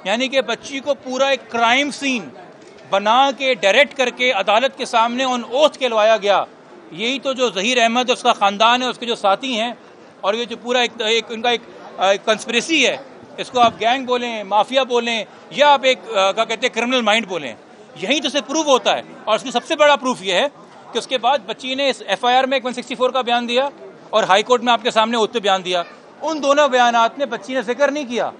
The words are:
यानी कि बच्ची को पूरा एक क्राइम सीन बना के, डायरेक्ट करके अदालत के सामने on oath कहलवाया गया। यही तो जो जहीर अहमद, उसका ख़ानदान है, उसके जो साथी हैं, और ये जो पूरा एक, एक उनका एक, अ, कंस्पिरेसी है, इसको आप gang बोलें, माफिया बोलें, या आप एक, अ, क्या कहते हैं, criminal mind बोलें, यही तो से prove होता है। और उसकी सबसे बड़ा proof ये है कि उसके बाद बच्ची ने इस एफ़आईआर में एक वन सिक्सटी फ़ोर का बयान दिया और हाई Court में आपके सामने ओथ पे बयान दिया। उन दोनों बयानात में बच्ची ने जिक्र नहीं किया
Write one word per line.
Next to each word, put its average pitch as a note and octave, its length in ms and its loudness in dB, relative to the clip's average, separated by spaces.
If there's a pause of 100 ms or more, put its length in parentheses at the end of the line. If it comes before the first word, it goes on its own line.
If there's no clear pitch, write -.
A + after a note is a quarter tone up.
यानी A#3 220 0
कि C4+ 120 2
बच्ची A#3 380 -8
को C#4+ 140 -2
पूरा C4+ 380 -2
एक C4 200 -4
क्राइम A#3+ 400 2
सीन A#3+ 400 -6 (600)
बना A3+ 400 2
के, C4 240 -2
डायरेक्ट G3 380 4
करके B3 380 -2
अदालत G#3+ 460 0
के A#3+ 80 -6
सामने A#3+ 400 0
on B3 180 -2 (120)
oath C#4+ 220 4
कहलवाया A3 400 2
गया। F#3 280 2 (480)
यही A#3 260 -4
तो C4+ 140 -4
जो B3 160 -2
जहीर G#3 300 0
अहमद, A#3 320 2
उसका A#3 220 2
ख़ानदान A3 500 2
है, B3 60 -2
उसके A#3 160 -8
जो A3+ 100 -4
साथी G3+ 380 0
हैं, A3+ 240 -4 (460)
और G3 120 0
ये A#3+ 100 -4
जो A3 100 -8
पूरा B3 260 -2
एक, A#3 200 -4
एक A3+ 300 0
उनका A#3 200 -2
एक, A#3 100 -2 (380)
अ, F#3+ 140 4
कंस्पिरेसी A3+ 680 0
है, F3 220 0 (340)
इसको B3 200 -4
आप A#3 180 4
gang B3+ 280 0
बोलें, A#3+ 380 -4
माफिया A#3 400 2
बोलें, A#3 420 -2 (280)
या C#4 160 4
आप C4+ 160 4
एक, B3+ 140 4
अ, G3 320 0
क्या A3 140 -2
कहते A3+ 220 -4
हैं, - 60 -4
criminal B3 280 0
mind G#3+ 260 2
बोलें, D3 280 -8 (420)
यही G3+ 220 -2
तो D#4 100 -4
से C#4 120 -2
prove D4 280 -2
होता A#3+ 240 2
है। B2 100 -4 (240)
और G#3+ 80 2
उसकी B3 160 -6
सबसे A#3+ 240 -4
बड़ा D4 200 6
proof B3 260 -4
ये F#3+ 120 -4
है A3+ 140 2 (460)
कि A#3 60 -2
उसके C4 180 -6
बाद A#3+ 320 0
बच्ची B3+ 260 -8
ने C#4 140 -2
इस B3+ 120 -6
एफ़आईआर B3 440 0
में C4 120 -2
एक B3+ 80 -4
वन B3 80 -4
सिक्सटी A#3+ 220 -10
फ़ोर B3 160 0
का B3+ 100 -2
बयान A#3+ 260 -2
दिया B3+ 220 0 (440)
और G#3+ 120 2
हाई G3 180 4
Court A#3+ 200 2
में A#3+ 100 2
आपके A#3 180 0
सामने A3+ 260 2
ओथ G#3+ 100 2
पे A3+ 120 -4
बयान F#3+ 240 0
दिया। F3 200 -2 (400)
उन D#4 160 -4
दोनों C#4 320 4
बयानात A#3+ 480 2
में C#4 100 -4
बच्ची A#3+ 240 -8
ने C4 100 -2
जिक्र B3 280 0
नहीं D4 140 -6
किया A3 200 -4 (140)